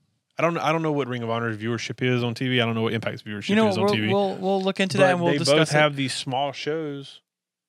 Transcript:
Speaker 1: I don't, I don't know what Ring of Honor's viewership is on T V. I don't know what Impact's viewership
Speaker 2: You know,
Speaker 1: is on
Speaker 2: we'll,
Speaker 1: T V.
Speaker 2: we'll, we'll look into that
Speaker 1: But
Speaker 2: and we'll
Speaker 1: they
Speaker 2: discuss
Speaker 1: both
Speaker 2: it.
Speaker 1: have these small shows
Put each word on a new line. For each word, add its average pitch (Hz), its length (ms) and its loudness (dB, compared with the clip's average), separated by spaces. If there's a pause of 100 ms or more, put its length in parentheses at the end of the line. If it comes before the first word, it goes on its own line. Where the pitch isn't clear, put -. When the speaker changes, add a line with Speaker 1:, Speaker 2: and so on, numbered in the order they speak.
(380)
Speaker 1:
I 135 40 0
don't, 170 140 0
I 147 160 0
don't 165 100 0
know 156 100 0
what 139 160 -2
Ring 123 140 -6
of 113 60 -4
Honor's 113 300 -2
viewership 113 440 -4
is 123 220 2
on 117 100 -2
T 131 140 -4
V. 127 120 2
I 113 40 4
don't 113 100 -2
know 113 80 -2
what 113 120 0
Impact's - 280 -4
viewership 107 280 -8
Speaker 2:
You 202 60 4
know, 220 120 4
Speaker 1:
is 190 80 0
on 185 80 0
Speaker 2:
we'll, 208 100 2
Speaker 1:
T 214 60 0
V. 208 80 0
Speaker 2:
we'll, 196 280 0
we'll 190 260 0
look 190 180 -2
into 190 160 0
that 190 120 6
Speaker 1:
But - 40 4
Speaker 2:
and 180 80 0
we'll 170 120 2
Speaker 1:
they 147 60 0
Speaker 2:
discuss 139 200 4
Speaker 1:
both 156 160 2
Speaker 2:
it. 151 40 4
Speaker 1:
have 151 180 4
these 135 180 -4
small 135 380 -4
shows 147 680 -8 (480)